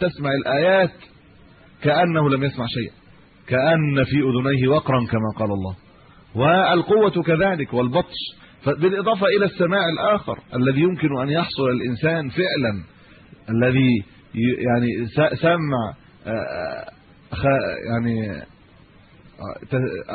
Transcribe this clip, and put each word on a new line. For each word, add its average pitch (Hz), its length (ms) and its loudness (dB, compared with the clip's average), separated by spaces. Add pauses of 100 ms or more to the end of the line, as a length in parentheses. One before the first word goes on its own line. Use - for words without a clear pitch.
تسمع 143 300 -2
الآيات 165 600 2 (920)
كأنه 151 480 2
لم 135 140 0
يسمع 131 220 -4
شيئا، 117 280 -6 (540)
كأن 143 560 2
في 131 120 -2
أذنيه 131 520 2
وقرا 120 380 2
كما 110 320 -2
قال 107 120 -2
الله. 95 260 -6 (580)
والقوة 175 880 2
كذلك 160 520 0
والبطش، 127 420 -2 (460)
ف-، 147 180 -2
بالإضافة 196 460 0
إلى 202 180 2
السماع 180 440 0
الآخر 196 500 -2 (160)
الذي 131 260 2
يمكن 156 420 2
أن 139 60 -2
يحصل 143 420 -2
الإنسان 127 580 -2
فعلًا، 127 560 -2 (680)
الذي 123 540 4 (300)
ي-، 117 320 0
يعني 120 400 0
س-، 147 360 0
سمع، 143 520 0 (320)
آه، 82 580 -6 (480)
خ-، 131 600 0
يعني، 113 360 -2
آه، - 1400 -18
ت-، 127 440 -4